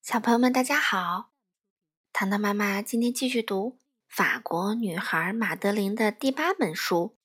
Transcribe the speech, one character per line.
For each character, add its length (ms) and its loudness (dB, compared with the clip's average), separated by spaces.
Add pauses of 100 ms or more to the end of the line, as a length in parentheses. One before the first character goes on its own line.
小 160 -2
朋 140 4
友 40 4
们， 140 4
大 100 2
家 160 0
好！ 540 -2 (800)
糖 160 -2
糖 100 2
妈 140 0
妈 300 0
今 180 -2
天 100 2
继 160 -2
续 160 0
读 360 -4 (280)
法 320 0
国 360 -2
女 240 -2
孩 340 0
马 240 -2
德 160 0
琳 220 0
的 180 2
第 180 0
八 220 0
本 240 0
书 480 0